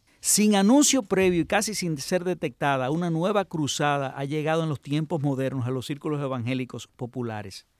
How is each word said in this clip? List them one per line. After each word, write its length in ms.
"Sin 340
anuncio 480
previo 380
y 60
casi 280
sin 220
ser 260
detectada, 680
una 200
nueva 360
cruzada 720
ha 100
llegado 360
en 60
los 120
tiempos 420
modernos 440
a 40
los 160
círculos 360
evangélicos 640
populares. 800